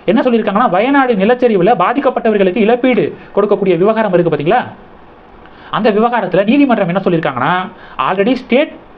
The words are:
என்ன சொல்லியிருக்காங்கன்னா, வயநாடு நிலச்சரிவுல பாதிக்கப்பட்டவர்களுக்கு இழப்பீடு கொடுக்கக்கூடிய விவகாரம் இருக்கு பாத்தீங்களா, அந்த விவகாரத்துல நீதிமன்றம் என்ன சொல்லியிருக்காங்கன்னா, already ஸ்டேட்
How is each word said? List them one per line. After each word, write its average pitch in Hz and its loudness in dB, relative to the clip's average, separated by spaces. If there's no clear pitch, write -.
என்ன 220 2
சொல்லியிருக்காங்கன்னா, 226 0
வயநாடு 247 2
நிலச்சரிவுல 202 2
பாதிக்கப்பட்டவர்களுக்கு 220 0
இழப்பீடு 240 0
கொடுக்கக்கூடிய 196 0
விவகாரம் 214 0
இருக்கு 170 0
பாத்தீங்களா, 175 0
அந்த 214 0
விவகாரத்துல 208 0
நீதிமன்றம் 233 2
என்ன 190 -2
சொல்லியிருக்காங்கன்னா, 160 -2
already 196 0
ஸ்டேட் 262 -2